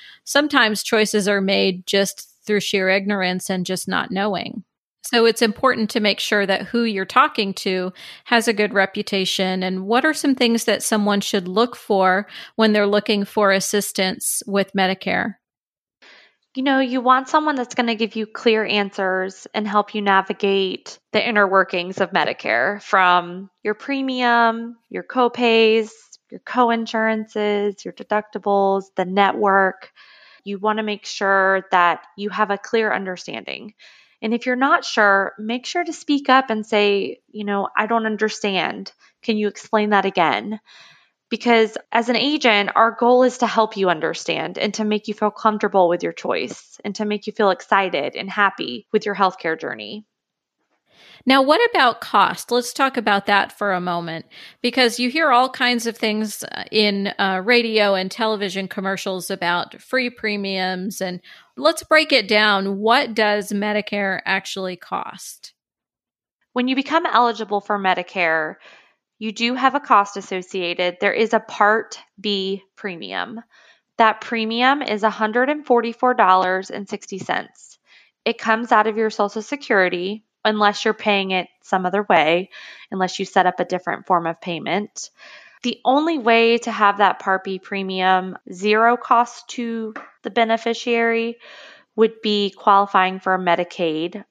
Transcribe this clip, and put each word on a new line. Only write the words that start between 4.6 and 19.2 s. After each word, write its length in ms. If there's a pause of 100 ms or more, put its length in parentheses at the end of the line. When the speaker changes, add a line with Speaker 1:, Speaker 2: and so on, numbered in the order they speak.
Speaker 1:
So 220
it's 180
important 480
to 100
make 200
sure 260
that 200
who 180
you're 200
talking 500
to 380 (320)
has 220
a 60
good 200
reputation. 880
And 240
what 180
are 100
some 200
things 300
that 180
someone 380
should 280
look 260
for 540 (280)
when 160
they're 140
looking 380
for 260
assistance 960
with 260
Medicare? 640 (1200)
Speaker 2:
You 100
know, 160
you 200
want 280
someone 260
that's 200
gonna 200
give 220
you 100
clear 380
answers 880